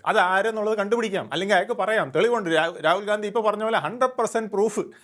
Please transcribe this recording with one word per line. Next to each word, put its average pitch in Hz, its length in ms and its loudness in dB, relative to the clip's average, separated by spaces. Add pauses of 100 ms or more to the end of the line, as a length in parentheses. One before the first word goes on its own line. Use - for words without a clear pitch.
അത് 196 120 2
ആരെന്നുള്ളത് 208 600 2
കണ്ടുപിടിക്കാം, 202 560 -2
അല്ലെങ്കിൽ 196 220 0
അയാൾക്ക് 202 180 2
പറയാം, 196 360 0
തെളിവുണ്ട്. 208 400 0
രാ-, 165 360 0
രാഹുൽ 185 200 2
ഗാന്ധി 208 220 -2
ഇപ്പൊ 220 140 -2
പറഞ്ഞ 208 220 -2
പോലെ 226 140 0
ഹൺഡ്രഡ് 240 320 0
പെർസെന്റ് 226 420 -2
പ്രൂഫ് 214 280 0 (240)